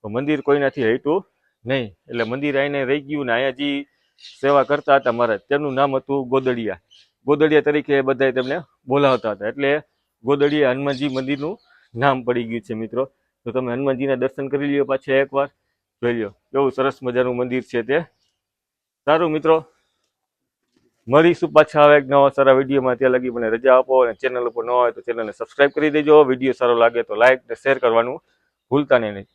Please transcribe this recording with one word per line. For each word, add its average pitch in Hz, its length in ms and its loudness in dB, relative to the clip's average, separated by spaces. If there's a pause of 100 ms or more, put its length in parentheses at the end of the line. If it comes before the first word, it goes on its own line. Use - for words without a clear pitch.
તો - 40 -12
મંદિર 139 340 -4
કોઈનાથી 139 440 0
હટ્યું 143 340 -2 (440)
નહીં, 123 220 -4 (180)
એટલે 117 200 -6
મંદિર 135 320 -4
આઈને 143 280 -2
રહી 139 160 -2
ગયું. 143 260 -8
ને 120 60 -2
અહીંયા 127 260 -2
જે 143 100 -6 (640)
સેવા 139 320 2
કરતા 143 340 2
હતા 131 140 0
મહારાજ, 117 280 0
તેમનું 143 340 -4
નામ 135 220 0
હતું 135 320 -4
ગોદડિયા, 120 520 -2 (460)
ગોદડિયા 147 400 2
તરીકે 147 360 0
બધાએ 131 300 0
તેમને 131 240 -4 (300)
બોલાવતા 127 480 0
હતા, 101 140 -8
એટલે 139 220 -2 (540)
ગોદડિયા 143 480 2
હનુમાનજી 139 360 -4
મંદિરનું 139 480 -6 (380)
નામ 131 300 -4
પડી 123 200 -4
ગયું 113 160 -10
છે 113 140 -12
મિત્રો. 113 300 -6 (420)
તો 117 60 -12
તમે 127 200 -6
હનુમાનજીના 135 440 -4
દર્શન 135 320 -6
કરી 143 200 -4
લ્યો 143 160 -2
પાછા 135 380 -2
એકવાર, 139 260 -4 (540)
જોઈ 120 120 -2
લ્યો 107 180 -6 (140)
કેવું 135 260 -2
સરસ 135 300 -2
મજાનું 123 340 -2
મંદિર 123 260 -4
છે 120 200 -6
તે. 131 160 -2 (1080)
સારું 160 260 0
મિત્રો, 156 240 0 (1500)
મળીશું 160 440 4
પાછા 151 320 6
હવે 147 120 8
એક 143 100 2
નવા 139 240 4
સારા 135 240 4
વીડિયોમાં. 131 440 0
ત્યાં 131 160 2
લગી 127 160 -2
મને 117 200 -4
રજા 123 260 4
આપો 131 260 2
અને 117 120 0
ચેનલ 123 340 -4
ઉપર 117 160 -6
ન 120 60 -8
હોય 123 220 2
તો 113 80 -16
ચેનલને 113 320 -8
સબસ્ક્રાઇબ 139 380 -2
કરી 151 200 -2
દેજો. 151 340 6
વીડિયો 131 280 0
સારો 120 220 0
લાગે 117 280 2
તો 107 120 -8
લાઈક 127 300 4
ને 117 100 -12
શેર 135 240 -2
કરવાનું 120 400 0 (520)
ભૂલતા 139 280 2
નહીં. 104 360 -6